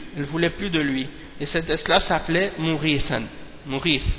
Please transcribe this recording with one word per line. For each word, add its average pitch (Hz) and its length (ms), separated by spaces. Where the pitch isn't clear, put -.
elle 143 60
voulait 165 260
plus 196 220
de 165 80
lui. 135 280
Et 147 60
cet 165 240
esclave 180 320
s'appelait 175 560
Mourithan, 151 640
Mourith. 135 340